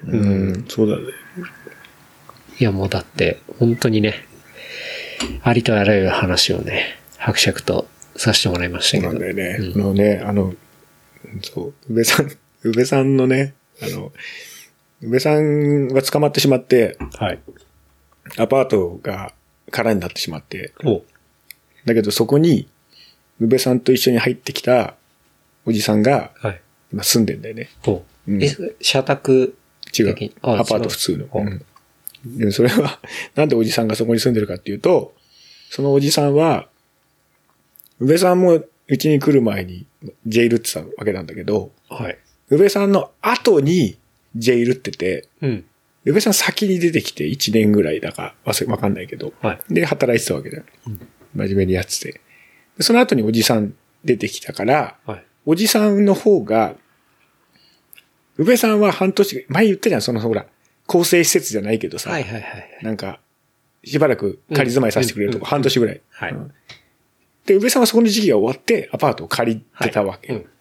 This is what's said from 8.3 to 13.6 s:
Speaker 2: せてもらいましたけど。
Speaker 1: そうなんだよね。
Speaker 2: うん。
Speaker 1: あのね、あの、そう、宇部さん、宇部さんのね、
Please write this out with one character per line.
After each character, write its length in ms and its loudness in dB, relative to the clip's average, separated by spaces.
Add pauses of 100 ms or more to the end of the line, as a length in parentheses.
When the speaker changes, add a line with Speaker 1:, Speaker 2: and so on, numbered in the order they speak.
Speaker 2:
せ 80 0
て 80 0
も 80 -4
ら 80 -4
い 20 -4
ま 140 -8
し 80 0
た 80 0
け 60 -2
ど。 80 -4
Speaker 1:
そ 40 -4
う 40 -4
な 120 -6
ん 40 -6
だ 60 -6
よ 160 -6
ね。 160 -4
Speaker 2:
う 40 2
ん。 20 2
Speaker 1:
あ 40 0
の 100 0
ね、 280 2
あ 120 -6
の、 200 -2 (880)
そ 300 -10 (160)
う、 40 -6
宇 20 -4
部 100 2
さ 180 2
ん、 80 -4 (320)
宇 100 -2
部 120 2
さ 180 2
ん 140 2
の 100 2
ね、 280 0 (280)